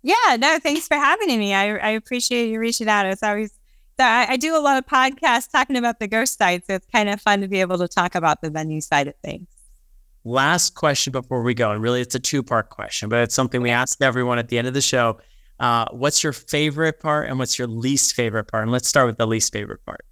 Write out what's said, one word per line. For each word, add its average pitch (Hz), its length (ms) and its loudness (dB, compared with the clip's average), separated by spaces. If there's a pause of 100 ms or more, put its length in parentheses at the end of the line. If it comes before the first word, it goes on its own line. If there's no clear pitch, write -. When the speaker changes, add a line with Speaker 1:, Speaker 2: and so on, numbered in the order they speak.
Speaker 1:
Yeah, 370 360 4
no, 302 200 2
thanks 320 280 -2
for 302 100 0
having 330 320 2 (100)
me. 202 160 0
I, 202 220 0
I 208 140 -2
appreciate 240 600 -2
you 220 100 -4
reaching 233 280 -2
out. 202 180 2
It's 190 160 -4
always, 208 280 -2 (480)
so 254 60 4
I, 233 260 4
I 262 60 0
do 320 200 0
a 302 40 4
lot 285 180 4
of 262 80 -4
podcasts 262 640 2
talking 269 260 0
about 240 220 0
the 214 100 -6
ghost 220 300 0
side, 180 280 2
so 190 80 -2
it's 185 180 -6
kind 214 160 4
of 208 120 -4
fun 202 200 2
to 196 80 -6
be 190 120 -2
able 180 180 2
to 175 100 0
talk 175 260 0
about 160 280 2
the 160 80 -6
venue 156 300 -6
side 143 280 0
of 147 60 -12 (100)
things. 175 220 -10 (800)
Speaker 2:
Last 135 500 2
question 143 380 0
before 127 300 -4
we 120 120 0
go, 110 180 2
and 107 100 -4
really 123 180 2
it's 123 140 -4
a 127 60 -2
two-part 123 500 -2
question, - 380 -8
but 120 140 2
it's 117 120 -2
something 127 280 0
we 120 80 0
ask 123 320 0
everyone 123 360 0
at 117 100 -4
the 120 100 -2
end 120 100 -2
of 127 60 -6
the 139 60 0
show. 120 380 0 (440)
Uh, 117 300 2
what's 143 320 0
your 147 80 -2
favorite 151 680 -2
part 151 300 -2
and 131 100 -4
what's 127 180 -4
your 123 120 -4
least 123 460 0
favorite 110 300 -2
part? 110 200 -4
And 117 80 0
let's 127 160 -2
start 131 180 4
with 113 100 -2
the 113 120 0
least 110 240 -2
favorite - 340 -10
part. - 260 -16